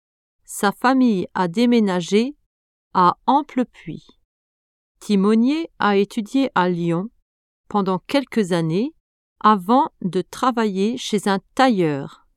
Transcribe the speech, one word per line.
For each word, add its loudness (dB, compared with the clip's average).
sa -2
famille 2
a -2
déménagé 2
à 2
Amplepuis. -4
Timonier 0
a 0
étudié -2
à 0
Lyon -4
pendant -2
quelques -2
années -2
avant 2
de -4
travailler -2
chez -4
un 0
tailleur. 0